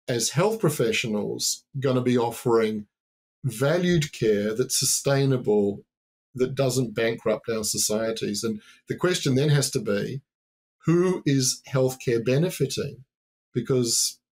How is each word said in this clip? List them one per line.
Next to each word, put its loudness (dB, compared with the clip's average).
as -2
health 0
professionals -2
gonna 0
be 2
offering 0
valued 2
care 2
that's -2
sustainable, 2
that -2
doesn't 0
bankrupt -2
our -2
societies? -2
And -4
the -4
question 0
then 2
has 2
to -2
be, -4
who 2
is 0
healthcare 0
benefiting? -2
Because, 0